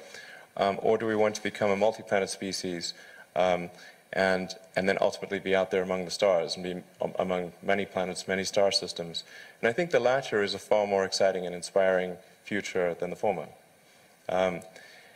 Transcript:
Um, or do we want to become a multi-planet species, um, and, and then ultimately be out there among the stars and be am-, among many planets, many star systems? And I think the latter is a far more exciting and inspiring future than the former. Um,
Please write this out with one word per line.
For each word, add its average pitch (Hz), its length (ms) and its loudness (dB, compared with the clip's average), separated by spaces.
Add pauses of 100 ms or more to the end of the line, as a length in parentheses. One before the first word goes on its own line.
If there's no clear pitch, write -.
(560)
Um, 98 260 2
or 110 160 4
do 113 80 -4
we 110 80 0
want 107 220 2
to - 60 -10
become 104 280 0
a 98 60 2
multi-planet 104 520 2
species, 90 640 -6 (440)
um, 90 340 2 (420)
and, 92 380 0 (260)
and 95 120 2
then 98 120 2
ultimately 98 380 0
be 95 160 0
out 95 160 2
there 95 120 2
among 92 220 -2
the 85 60 -8
stars 87 460 2
and 90 80 -8
be 90 80 -4
am-, 87 480 -6
among 90 320 -2 (100)
many 98 240 0
planets, 90 400 -4
many 95 180 0
star 98 280 2
systems? 85 500 -4 (400)
And 113 60 4
I 117 40 4
think 175 200 -2
the 127 80 4
latter 123 420 2
is 98 100 0
a 98 60 -6
far 104 300 2
more 98 160 2
exciting 92 420 2
and 87 80 -6
inspiring 92 600 0 (280)
future 90 540 -2
than 87 120 -6
the 87 60 -8
former. 92 300 -2 (840)
Um, 90 320 0 (560)